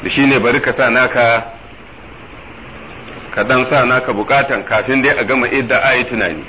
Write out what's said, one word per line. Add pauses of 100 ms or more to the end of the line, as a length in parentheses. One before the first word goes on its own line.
Da
shi
ne
bari
ka
sa
naka, (1900)
ka
ɗan
sa
naka
bukatan
kafin
dai
a
gama
idda
a
yi
tunani.